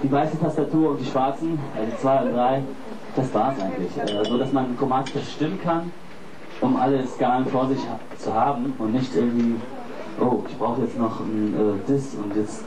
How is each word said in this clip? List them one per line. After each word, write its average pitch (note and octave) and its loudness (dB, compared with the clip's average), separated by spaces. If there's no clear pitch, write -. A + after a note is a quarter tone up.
die C3+ 2
weiße D#3 2
Tastatur D#3 2
und C3+ -2
die B2+ -4
schwarzen, C#3 0
also A2 -2
zwei C3+ 4
und A#2 0
drei, B2+ 2
das C3 0
war's A2 2
eigentlich. F2+ -4
Äh, G#2 0
so, A#2 2
dass C3+ 2
man B2 0
chromatisch C3 0
das - -4
stimmen E3 -2
kann, E3+ 0
um C3 2
alle C3 4
Skalen B2+ 2
vor B2+ 2
sich C3+ 0
ha-, A#2 -6
zu G#2+ -4
haben B2+ 2
und A2 0
nicht B2+ 0
irgendwie, A#2 4
oh, - 2
ich - -8
brauche A#2 0
jetzt A2+ -2
noch A2+ 0
ein, G#2+ 0
äh, G2+ 2
Dis C3+ 2
und G#2 -4
jetzt G#2+ -2